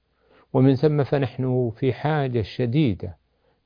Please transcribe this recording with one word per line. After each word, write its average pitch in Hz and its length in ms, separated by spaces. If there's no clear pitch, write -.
ومن 135 220
ثم 147 280
فنحن 127 720
في 131 180
حاجة 131 480
شديدة 117 760